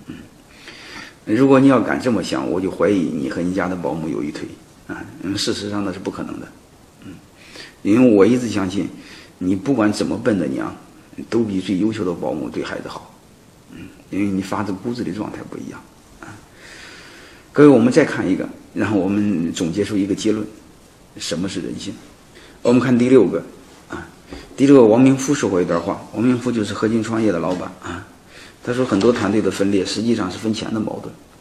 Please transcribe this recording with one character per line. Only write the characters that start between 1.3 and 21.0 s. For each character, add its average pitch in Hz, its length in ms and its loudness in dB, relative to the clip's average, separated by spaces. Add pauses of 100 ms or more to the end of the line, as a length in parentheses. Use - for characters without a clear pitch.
果 135 120 8
你 135 80 8
要 131 120 6
敢 82 220 -2
这 127 100 0
么 98 120 0
想， 67 260 -4
我 90 100 -2
就 95 120 -2
怀 85 180 2
疑 90 240 0
你 71 160 -4
和 - 120 -6
你 90 120 -2
家 92 140 -2
的 90 80 -4
保 82 180 -4
姆 80 160 -6
有 57 140 -4
一 73 80 -6
腿 - 160 -12 (400)
啊， - 180 -12 (180)
因 90 80 -6
为 101 60 -4
事 107 160 -4
实 101 160 -8
上 101 160 -4
那 92 80 -6
是 95 60 -12
不 95 100 -8
可 - 140 -8
能 - 160 -10
的， - 80 -14 (580)
嗯。 95 80 -16 (720)
因 107 180 4
为 123 140 8
我 95 100 8
一 123 120 4
直 123 100 -4
相 101 220 -4
信， 92 180 -4 (500)
你 92 180 -2
不 98 180 -2
管 107 180 2
怎 - 140 -4
么 - 120 -4
笨 113 220 0
的 76 80 -2
娘， 67 260 -6 (560)
都 113 140 0
比 98 160 -2
最 92 180 -2
优 104 140 0
秀 107 140 -6
的 90 80 -2
保 73 180 -6
姆 65 180 -6
对 - 140 -6
孩 - 160 -8
子 - 80 -12
好， - 260 -16 (580)
嗯， - 80 -18 (300)
因 95 100 -6
为 101 80 0
你 98 140 -2
发 101 220 -4
自 101 80 -6
骨 104 220 -6
子 120 100 -6
的 - 80 -4
状 101 180 -8
态 - 100 -12 (100)
不 - 80 -12
一 - 120 -12
样 - 120 -16 (400)
啊。 - 100 -18 (1200)
各 143 120 6
位， 147 60 12
我 135 80 10
们 117 140 6
再 139 140 4
看 104 240 -4
一 95 40 2
个， - 140 -2 (260)
然 104 160 -2
后 104 80 0
我 92 120 0
们 101 420 0
总 82 220 -4
结 101 100 0
出 101 140 -2
一 98 80 2
个 98 100 -2
结 107 160 0
论， 107 140 -4 (720)